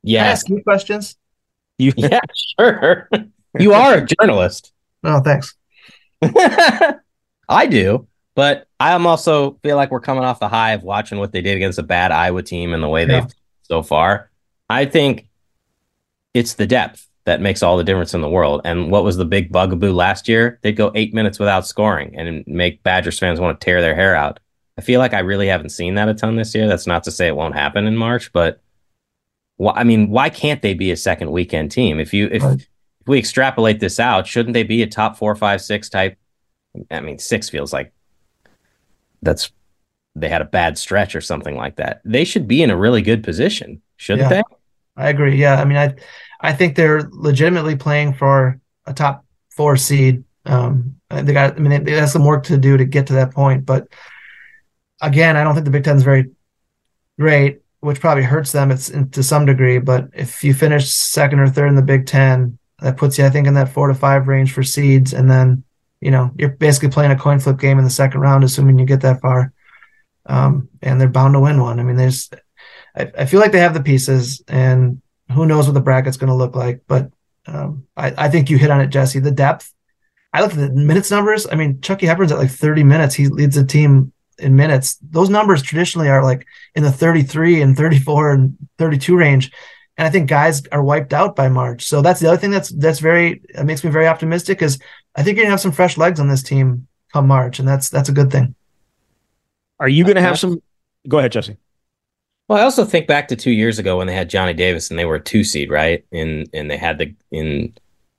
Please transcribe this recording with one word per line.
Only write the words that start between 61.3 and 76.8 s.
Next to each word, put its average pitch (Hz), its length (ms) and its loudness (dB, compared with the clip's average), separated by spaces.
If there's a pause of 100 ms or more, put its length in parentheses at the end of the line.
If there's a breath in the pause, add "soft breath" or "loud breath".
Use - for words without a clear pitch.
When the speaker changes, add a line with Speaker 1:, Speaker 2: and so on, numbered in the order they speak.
Speaker 2:
or 135 80 4
third 143 220 0
in 143 60 4
the 135 60 4
Big 135 240 2
Ten, 131 520 2 (240)
that 131 160 -4
puts 139 200 0
you, 143 80 4
I 135 40 6
think, 139 180 2
in 143 80 4
that 131 140 2
four 143 180 -2
to 135 80 2
five 139 320 0
range 135 260 0
for 135 80 -4
seeds. 135 520 2
And 131 180 4
then, 131 320 4 (380)
you 135 100 -2
know, 127 260 2
you're 147 120 -2
basically 143 400 0
playing 143 220 2
a 135 60 2
coin 143 220 2
flip 135 180 0
game 135 220 2
in 131 40 4
the 131 60 2
second 135 320 0
round, 139 220 4
assuming 131 340 4
you 127 80 4
get 135 160 2
that 131 200 2
far. 127 320 0 (720 soft breath)
Um, 135 440 0 (120)
and 131 200 0
they're 131 80 4
bound 131 240 4
to 139 60 4
win 143 220 4
one. 120 180 -2
I 120 40 -4
mean, 123 140 0
there's, 127 320 0 (640 loud breath)
I, - 240 -8
I 135 60 -2
feel 185 160 4
like 214 100 4
they 190 80 4
have 175 140 4
the 156 100 -4
pieces, 131 640 0
and 127 540 2 (320)
who 156 120 2
knows 151 200 2
what 143 80 0
the 139 80 2
bracket's 131 340 0
gonna 131 200 0
look 127 200 -2
like. 123 320 -6